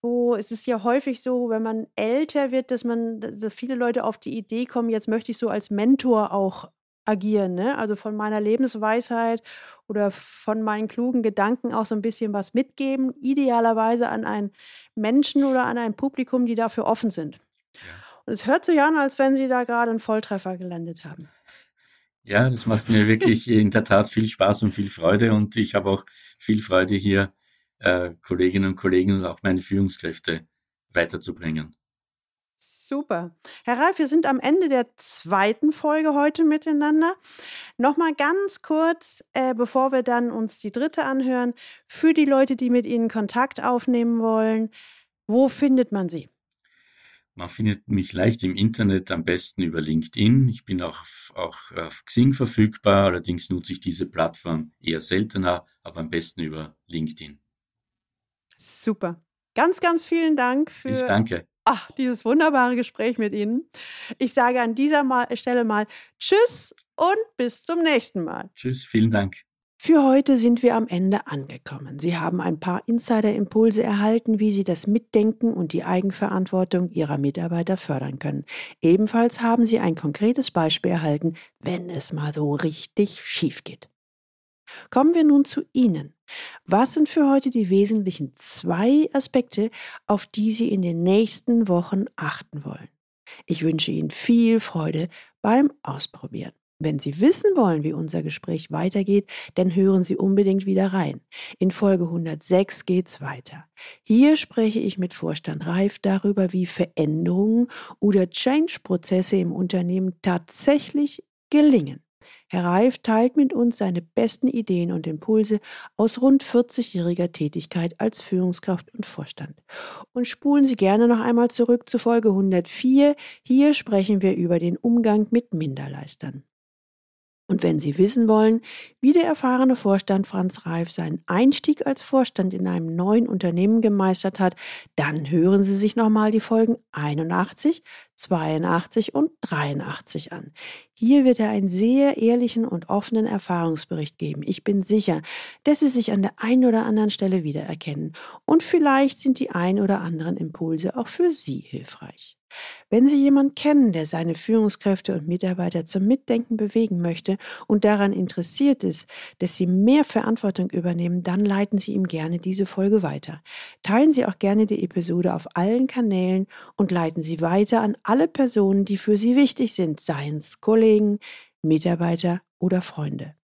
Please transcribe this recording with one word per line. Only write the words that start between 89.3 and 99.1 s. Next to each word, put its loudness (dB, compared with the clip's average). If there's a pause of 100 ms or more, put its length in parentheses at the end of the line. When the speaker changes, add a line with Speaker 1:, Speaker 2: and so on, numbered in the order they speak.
Speaker 1:
auf 0
die -2
Sie -2
in 0
den -2
nächsten 2
Wochen 0 (100)
achten -10
wollen? -14 (580)
Ich -4
wünsche 0
Ihnen -4
viel 2
Freude -4 (320)
beim 4 (120)
Ausprobieren. -10 (280)
Wenn -2
Sie -6
wissen 4
wollen, 2
wie -2
unser -6
Gespräch -8
weitergeht, 0 (280)